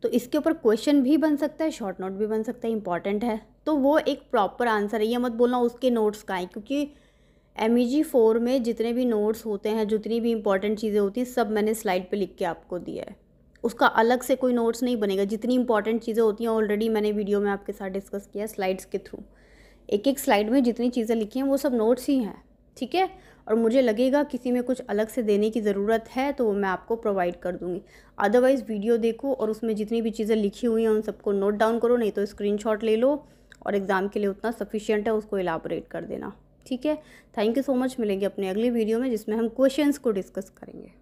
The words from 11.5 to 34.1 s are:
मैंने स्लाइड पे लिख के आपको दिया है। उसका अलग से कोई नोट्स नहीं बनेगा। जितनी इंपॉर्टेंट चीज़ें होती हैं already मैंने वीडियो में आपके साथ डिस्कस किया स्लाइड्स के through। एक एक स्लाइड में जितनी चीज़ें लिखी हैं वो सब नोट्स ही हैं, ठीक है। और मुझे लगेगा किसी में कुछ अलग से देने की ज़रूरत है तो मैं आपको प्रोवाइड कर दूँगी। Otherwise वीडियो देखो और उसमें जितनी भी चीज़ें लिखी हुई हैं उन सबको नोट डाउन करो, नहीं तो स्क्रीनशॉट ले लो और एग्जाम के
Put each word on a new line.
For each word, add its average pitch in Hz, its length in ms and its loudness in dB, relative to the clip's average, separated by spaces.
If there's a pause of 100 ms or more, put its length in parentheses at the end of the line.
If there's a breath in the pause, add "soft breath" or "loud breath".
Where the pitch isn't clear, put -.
मैंने 214 240 0
स्लाइड 185 360 -2
पे 208 60 -4
लिख 190 220 -4
के 202 60 -4
आपको 175 340 -6
दिया - 300 -8
है। 202 80 -18 (480)
उसका 240 220 2
अलग 240 360 4
से 269 140 2
कोई 254 160 2
नोट्स 233 300 0
नहीं 247 140 0
बनेगा। 202 280 0
जितनी 220 300 -2
इंपॉर्टेंट 226 480 2
चीज़ें 226 200 0
होती 220 220 2
हैं 233 60 0
already 220 400 0
मैंने 214 220 0
वीडियो 202 280 0
में 202 100 0
आपके 202 220 -6
साथ 196 180 -8
डिस्कस 196 420 -8
किया 208 140 -6
स्लाइड्स 190 380 -4
के - 140 -8
through। - 240 -12 (680 soft breath)
एक 208 200 0
एक 269 100 0
स्लाइड 214 320 2
में 269 140 4
जितनी 240 260 0
चीज़ें 233 260 0
लिखी 220 220 -4
हैं 269 80 -2
वो 269 100 2
सब 269 180 0
नोट्स 240 340 2
ही 285 100 2
हैं, 202 240 -6 (340)
ठीक 247 180 -10
है। 359 140 2 (400 loud breath)
और 220 60 2
मुझे 233 280 4
लगेगा 247 400 2
किसी 247 300 -4
में 247 100 0
कुछ 247 180 -2
अलग 214 280 -2
से 247 140 -4
देने 208 280 2
की 226 100 -2
ज़रूरत 208 500 0
है 262 220 -2
तो 240 200 0
मैं 196 160 0
आपको 185 280 -2
प्रोवाइड 190 400 -2
कर 180 200 -6
दूँगी। 180 240 -6 (380 loud breath)
Otherwise 247 500 4
वीडियो 220 280 0
देखो 226 360 0
और 220 180 -2
उसमें 220 260 -2
जितनी 214 260 -2
भी 226 80 -2
चीज़ें 214 260 -2
लिखी 208 300 -2
हुई 226 160 2
हैं 226 80 2
उन 214 120 2
सबको 208 300 -4
नोट 202 220 2
डाउन 220 240 2
करो, 233 180 2
नहीं 220 160 0
तो 202 140 -2
स्क्रीनशॉट 208 580 -2
ले 220 120 2
लो 262 180 4 (520 loud breath)
और - 80 -2
एग्जाम 196 340 0
के 208 120 -4